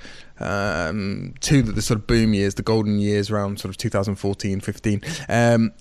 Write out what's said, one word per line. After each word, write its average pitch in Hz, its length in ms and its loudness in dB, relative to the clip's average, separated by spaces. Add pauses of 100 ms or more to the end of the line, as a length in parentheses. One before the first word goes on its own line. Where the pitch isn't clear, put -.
(380)
um, 95 1000 -4
to 139 220 4
the, 113 100 0
the 107 100 -2
sort 117 160 0
of 104 80 -10
boom 113 280 4
years, 98 200 2
the - 80 -6
golden 107 360 2
years 104 320 0
around 101 280 -2
sort 95 120 -6
of 92 60 -10
two - 120 -2
thousand 101 280 0
fourteen, 98 440 -2
fifteen, 101 400 -2 (280)
um, 117 520 4